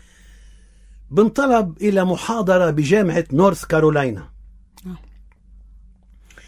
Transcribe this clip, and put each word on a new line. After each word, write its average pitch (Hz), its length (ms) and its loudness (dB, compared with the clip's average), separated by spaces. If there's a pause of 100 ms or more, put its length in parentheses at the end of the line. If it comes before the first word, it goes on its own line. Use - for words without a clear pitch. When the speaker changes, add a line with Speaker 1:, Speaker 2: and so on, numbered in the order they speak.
(1120)
Speaker 1:
بنطلب 220 680 0
إلى 196 240 0
محاضرة 185 640 0
بجامعة 160 640 0
نورث 180 320 2
كارولاينا، 147 640 0 (560)
Speaker 2:
آه. 180 120 -16 (1500)